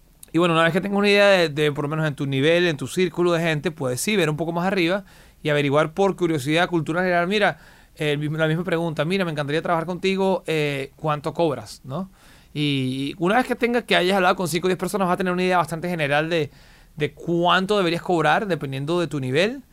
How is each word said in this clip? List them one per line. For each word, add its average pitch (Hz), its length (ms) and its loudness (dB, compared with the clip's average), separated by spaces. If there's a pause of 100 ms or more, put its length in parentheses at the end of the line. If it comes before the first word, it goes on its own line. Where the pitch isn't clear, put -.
(320)
y 160 60 2
bueno, 170 160 4
una 165 100 4
vez 165 80 2
que 185 80 0
tengas 202 180 -4
una 202 120 2
idea 202 180 6
de, 180 220 4
de, 147 220 0
por 143 120 -4
lo 143 60 -4
menos 156 180 0
en 139 60 -2
tu 147 120 -4
nivel, 156 420 2
en 151 100 -2
tu 135 80 -6
círculo 175 460 0
de 165 100 0
gente, 160 280 -2
puedes 131 300 -4
sí 214 160 0
ver 160 140 2
un 151 80 -4
poco 165 140 -4
más 175 140 -2
arriba 190 380 0 (380)
y 151 80 -2
averiguar 147 420 2
por 190 240 0
curiosidad, 160 540 0
cultura 165 320 -2
general. 175 260 2
Mira, 196 300 0 (360)
el 147 220 -2
mismo, 151 220 -4
la 160 100 2
misma 165 160 0
pregunta, 165 400 -2
"Mira, 185 220 0
me 165 60 -4
encantaría 147 280 -2
trabajar 165 240 -2
contigo, 190 640 -2
eh, 147 500 -2
¿cuánto 151 380 -4
cobras?", 131 500 -4
¿no? 170 260 -8 (440)
Y, 139 560 -2
y 156 80 -12
una 180 180 2
vez 247 100 2
que 247 80 -2
tengas, 240 300 0
que 190 100 0
hayas 175 220 4
hablado 185 180 4
con 185 140 -2
cinco 165 180 -2
o - 20 2
diez 180 100 0
personas, 190 300 -2
vas 180 60 2
a 175 40 0
tener 185 120 -2
una 180 120 0
idea 185 160 2
bastante 165 320 -4
general 156 400 0
de, 160 200 0 (460)
de 147 160 -4
cuánto 175 640 0
deberías 170 240 0
cobrar 170 460 2
dependiendo 147 520 -4
de 170 100 -2
tu 147 120 -6
nivel. 175 420 0 (100)